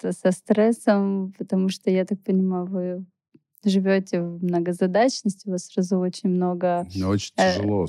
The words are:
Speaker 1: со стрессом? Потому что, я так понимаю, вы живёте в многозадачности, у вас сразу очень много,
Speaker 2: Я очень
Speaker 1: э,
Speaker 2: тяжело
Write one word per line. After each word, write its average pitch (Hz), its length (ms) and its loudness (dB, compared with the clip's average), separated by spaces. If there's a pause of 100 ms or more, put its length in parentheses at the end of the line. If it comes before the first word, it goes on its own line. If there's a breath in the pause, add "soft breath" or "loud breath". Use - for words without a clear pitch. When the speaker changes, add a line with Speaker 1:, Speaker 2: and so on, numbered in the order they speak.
(160)
Speaker 1:
со - 160 -6
стрессом? 202 1040 0
Потому 190 320 -2
что, - 220 -4
я 185 140 2
так 196 180 -6
понимаю, 185 420 0
вы 180 400 -6 (600)
живёте 190 560 2
в 170 220 -6
многозадачности, 180 1080 0
у - 40 -4
вас 180 140 -6
сразу 185 320 0
очень 180 320 -2
много, 180 580 0
Speaker 2:
Я 95 200 -2
очень 101 280 -2
Speaker 1:
э, 190 60 4
Speaker 2:
тяжело 104 460 2